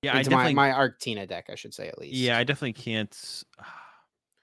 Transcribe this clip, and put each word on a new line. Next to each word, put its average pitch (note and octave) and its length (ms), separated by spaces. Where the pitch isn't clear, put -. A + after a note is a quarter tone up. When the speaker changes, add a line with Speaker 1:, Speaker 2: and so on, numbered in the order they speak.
Speaker 1:
Yeah, C3+ 140
I C3 40
Speaker 2:
Into C3+ 120
my, C3+ 180
Speaker 1:
definitely C#3+ 40
Speaker 2:
my C#3 160
Arctina A#2+ 580
deck, F2+ 220
I G2 60
should - 180
say, F#2+ 140
at - 120
least. - 180
Speaker 1:
Yeah, B2 200
I A#2+ 60
definitely C3+ 300
can't, - 720
uh, - 40